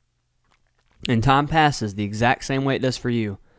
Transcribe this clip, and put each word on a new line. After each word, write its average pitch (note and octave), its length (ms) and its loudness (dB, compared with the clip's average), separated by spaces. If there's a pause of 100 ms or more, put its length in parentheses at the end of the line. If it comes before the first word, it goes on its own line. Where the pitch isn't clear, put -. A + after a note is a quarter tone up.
(1080)
And A2+ 140 2
time C#3 260 4
passes C#3+ 460 2
the G#2 100 -4
exact G#2+ 400 -2
same C3+ 200 -2
way C3+ 120 0
it - 60 -4
does C3 160 -2
for B2 120 -4
you, G#2+ 280 -2 (200)